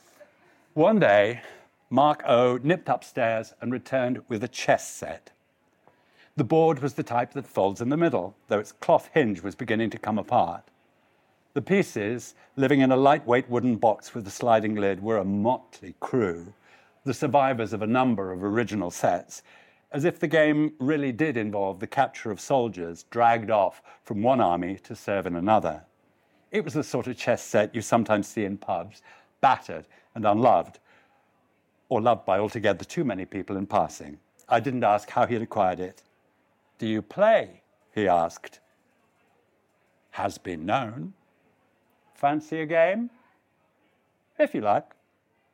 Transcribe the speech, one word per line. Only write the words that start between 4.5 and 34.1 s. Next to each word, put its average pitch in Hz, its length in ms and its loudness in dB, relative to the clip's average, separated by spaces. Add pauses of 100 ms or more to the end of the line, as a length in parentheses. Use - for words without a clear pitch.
set. - 420 -14 (1080)
The 131 60 0
board 160 340 2
was 131 140 -4
the - 100 -6
type 120 300 -4
that 131 120 -10
folds 101 360 -2
in 120 80 -4
the 147 80 0
middle, 120 360 -2 (140)
though 104 120 0
its 107 120 -8
cloth - 420 0
hinge 107 280 0
was 95 140 -8
beginning 113 340 -2
to - 80 -8
come 107 200 -4
apart. 90 460 0 (880)
The 139 80 -4
pieces, 120 720 -2 (220)
living 135 240 4
in 131 140 6
a - 20 6
lightweight 131 540 4
wooden 120 260 0
box - 400 0
with 117 100 -10
a 101 60 -14
sliding 110 440 2
lid, 98 280 -2
were 110 140 0
a 95 80 0
motley 101 760 -4
crew, 92 540 -2 (500)
the 135 100 -4
survivors 127 600 0
of 101 80 -6
a 107 60 -4
number 113 440 0
of 90 100 -8
original 101 480 -2
sets, - 540 -4 (480)
as 147 140 -2
if 170 120 -2
the 165 120 -4
game 151 500 4
really 143 320 -2
did 139 240 -2
involve 101 460 -4
the 110 60 -8
capture 120 440 -2
of 95 80 -10
soldiers 92 680 -4
dragged 117 420 2
off 98 300 2 (240)
from 104 180 -4
one 123 160 2
army 90 440 0
to 113 120 -16
serve 98 300 -4
in 87 100 -6
another. 87 480 0 (680)
It 202 120 -2
was 151 100 -10
the 143 120 -2
sort 123 220 -4
of 120 100 -8
chess - 260 -2
set 107 320 0
you 110 60 -4
sometimes 107 480 0
see 107 160 -4
in 98 120 -6
pubs, 95 440 -8 (400)
battered 113 460 0 (280)
and 113 100 -6
unloved, 104 540 4 (1120)
or 123 100 2
loved 113 260 2
by 101 140 2
altogether 104 460 -2
too - 180 -4
many 95 220 -6
people 98 320 -8
in 98 100 -6
passing. 78 520 -4 (280)